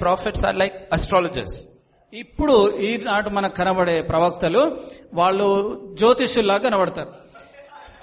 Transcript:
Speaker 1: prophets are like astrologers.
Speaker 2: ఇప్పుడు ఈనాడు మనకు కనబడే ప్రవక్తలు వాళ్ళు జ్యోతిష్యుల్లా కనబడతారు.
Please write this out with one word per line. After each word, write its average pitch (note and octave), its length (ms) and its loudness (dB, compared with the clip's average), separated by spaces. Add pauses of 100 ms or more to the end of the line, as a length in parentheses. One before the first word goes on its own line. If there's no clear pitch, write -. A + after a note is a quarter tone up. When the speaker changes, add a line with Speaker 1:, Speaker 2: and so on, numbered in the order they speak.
Speaker 1:
prophets F3+ 440 -2
are G3 140 -2
like G3 140 -2 (200)
astrologers. D3+ 580 -2 (680)
Speaker 2:
ఇప్పుడు D4 320 0 (360)
ఈనాడు G#3+ 460 -2
మనకు G3 240 -2
కనబడే F3+ 380 2 (140)
ప్రవక్తలు E3+ 500 2 (580)
వాళ్ళు G3 280 2 (520)
జ్యోతిష్యుల్లా A#3+ 560 2 (100)
కనబడతారు. F#3 460 -2 (920)